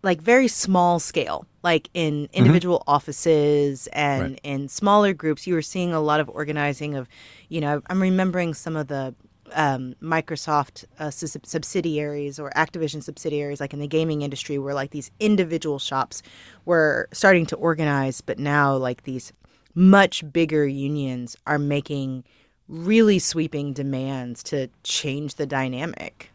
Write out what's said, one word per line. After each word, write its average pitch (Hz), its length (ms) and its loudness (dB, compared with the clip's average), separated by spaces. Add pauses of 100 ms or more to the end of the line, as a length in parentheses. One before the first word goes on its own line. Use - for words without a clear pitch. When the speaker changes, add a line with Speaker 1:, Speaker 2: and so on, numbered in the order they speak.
Speaker 1:
like, 175 200 0
very 240 260 6
small 175 500 4
scale, - 480 -4 (160)
like, 165 300 2
in 151 300 -2
Speaker 2:
Mm-hmm. - 160 -8
Speaker 1:
individual 165 480 6
offices 147 1040 2
and 143 300 0
Speaker 2:
Right. 135 200 -6
Speaker 1:
in 139 260 -6
smaller 202 440 4
groups. 156 340 -4
You 180 60 -2
were 165 80 2
seeing 175 320 -4
a 160 80 0
lot 151 200 2
of 147 100 -4
organizing 147 640 -4
of, 131 120 -8 (440)
you 165 100 -6
know, 147 280 -2
I'm 185 120 -2
remembering 185 540 0
some 160 220 -8
of 151 120 -6
the, 135 260 -6 (380)
um, 131 500 -2
Microsoft, 151 840 -4 (120)
uh, 151 120 -6
sus-, - 340 -10
subsidiaries 147 920 -4
or 143 180 -10
Activision 156 460 -4
subsidiaries, 143 580 -6
like, 143 140 -6
in 143 40 -10
the 147 80 -6
gaming 156 360 0
industry, 143 340 -6
where, 139 160 -4
like, 139 180 -4
these 147 200 -10 (100)
individual 170 580 2
shops - 440 -4 (420)
were 160 480 2
starting 185 320 4
to 165 120 -6
organize, 147 680 0
but - 160 -6
now, 143 360 2
like, 127 280 -4
these 127 320 -12 (440)
much 185 540 6
bigger 156 340 2
unions 135 680 -4 (100)
are 147 120 0
making 139 680 -4 (420)
really 202 520 4
sweeping 151 560 -2
demands 135 680 -6
to 135 260 -4 (140)
change 143 520 -6
the 147 100 -4
dynamic. 131 920 -6